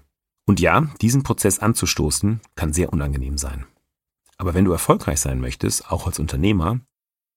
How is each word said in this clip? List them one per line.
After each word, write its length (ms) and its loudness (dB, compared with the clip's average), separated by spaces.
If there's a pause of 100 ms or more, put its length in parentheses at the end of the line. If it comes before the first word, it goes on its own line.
(460)
Und 160 4
ja, 200 4 (200)
diesen 220 4
Prozess 360 0
anzustoßen, 800 0 (160)
kann 160 -4
sehr 220 -2
unangenehm 440 -2
sein. 280 -8 (720)
Aber 160 -4
wenn 100 4
du 80 4
erfolgreich 480 0
sein 220 -2
möchtest, 500 -4
auch 160 -4
als 120 -6
Unternehmer, 600 0 (580)